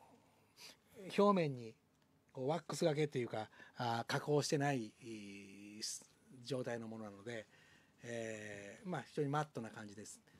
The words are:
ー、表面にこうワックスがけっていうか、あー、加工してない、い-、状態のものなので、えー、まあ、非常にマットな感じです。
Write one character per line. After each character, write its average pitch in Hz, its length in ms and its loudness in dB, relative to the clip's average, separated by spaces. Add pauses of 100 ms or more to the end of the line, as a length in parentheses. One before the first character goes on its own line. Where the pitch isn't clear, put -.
(1080)
ー、 - 140 6
表 202 120 10
面 156 200 4
に 117 200 -8 (600)
こ 135 80 -4
う 131 60 2
ワ 165 100 4
ッ - 20 -8
ク 156 160 -4
ス 175 80 4
が 156 100 6
け 151 100 4
っ 147 40 4
て 135 100 -2
い 120 60 2
う 113 40 -2
か、 110 200 -4 (300)
あ 117 280 2
ー、 - 60 -2
加 139 80 2
工 147 220 4
し - 60 0
て 156 100 4
な 143 160 4
い、 110 260 -2
い-、 101 800 -12 (640)
状 127 180 -2
態 120 160 -2
の 113 80 -6
も 113 120 -8
の 110 60 -8
な 104 60 -8
の 98 140 -14
で、 113 220 -6 (560)
え 107 840 -6
ー、 190 40 -8
ま 170 100 -2
あ、 120 100 -4
非 - 60 -20
常 156 80 2
に 139 80 2
マ 147 100 4
ッ 151 140 0
ト 120 80 -6
な 110 80 -6
感 107 180 -10
じ 101 80 -14
で 104 80 -10
す。 - 160 -14 (200)